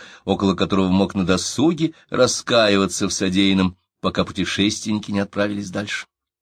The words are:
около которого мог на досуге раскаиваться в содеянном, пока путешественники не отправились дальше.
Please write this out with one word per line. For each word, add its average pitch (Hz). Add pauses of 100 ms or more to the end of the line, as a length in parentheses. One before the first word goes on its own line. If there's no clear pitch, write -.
(240)
около 98
которого 95
мог 95
на 95
досуге 147 (160)
раскаиваться 104
в 90
содеянном, 95 (240)
пока 92
путешественники 104
не 101
отправились 101
дальше. 101 (360)